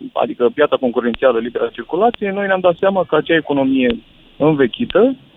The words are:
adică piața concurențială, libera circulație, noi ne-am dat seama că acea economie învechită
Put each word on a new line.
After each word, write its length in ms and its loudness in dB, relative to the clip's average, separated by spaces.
adică 420 0
piața 220 0
concurențială, 640 0
libera 340 -4
circulație, 580 -2
noi 160 -4
ne-am 140 0
dat 180 2
seama 260 0
că 120 -2
acea 200 0
economie 640 0
învechită 800 2